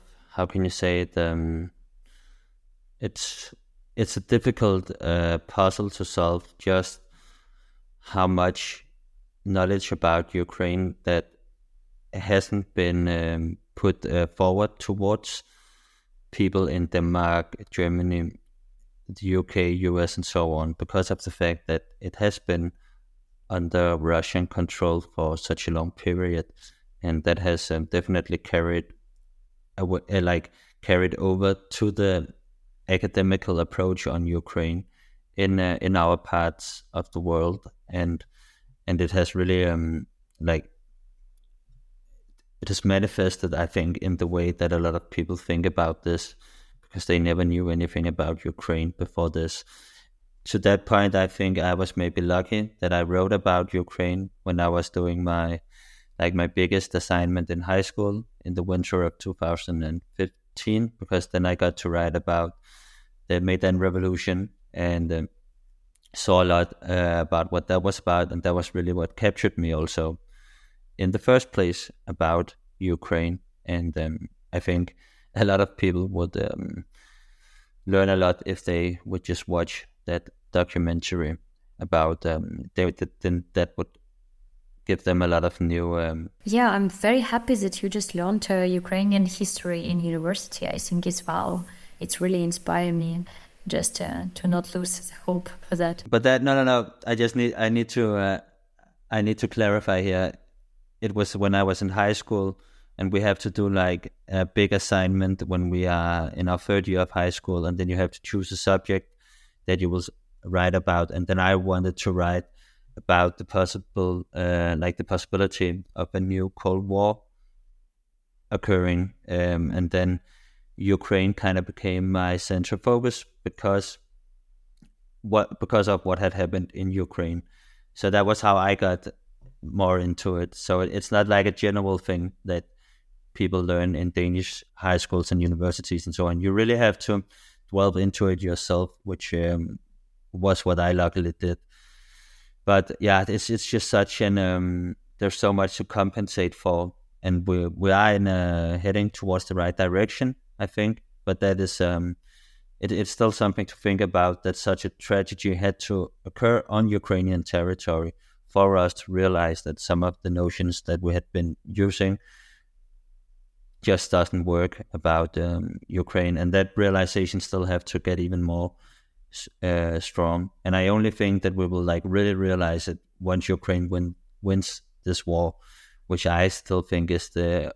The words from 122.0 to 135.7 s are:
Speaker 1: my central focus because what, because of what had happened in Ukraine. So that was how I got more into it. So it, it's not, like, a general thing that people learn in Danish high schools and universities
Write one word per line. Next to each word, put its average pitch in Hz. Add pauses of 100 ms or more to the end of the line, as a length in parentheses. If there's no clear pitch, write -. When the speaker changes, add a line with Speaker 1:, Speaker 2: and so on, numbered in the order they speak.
Speaker 1:
my 90
central 92
focus 120 (180)
because 98 (1200)
what, 107
because 104
of 98
what 92
had 95
happened 92
in 95
Ukraine. 87 (500)
So -
that 101
was 104
how 101
I 98
got 92 (540)
more 92
into 90
it. 87
So 90
it, 92
it's 98
not, 104
like, 101
a 101
general 98
thing 90 (140)
that 87 (680)
people 92
learn 87
in 87
Danish 90 (100)
high 92
schools 87
and 90
universities 87